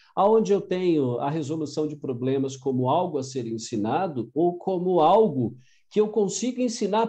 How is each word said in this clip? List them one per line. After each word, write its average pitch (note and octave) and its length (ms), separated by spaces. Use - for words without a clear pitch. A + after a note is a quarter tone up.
aonde G3+ 360
eu G3 80
tenho D#3 580
a C#3 120
resolução D#3 560
de D3+ 80
problemas C3 600
como B2+ 320
algo D#3+ 300
a C3 40
ser B2+ 240
ensinado A#2 880
ou F3 240
como F3+ 420
algo D#3 560
que G#3 40
eu G#3 80
consigo A3+ 520
ensinar A3+ 480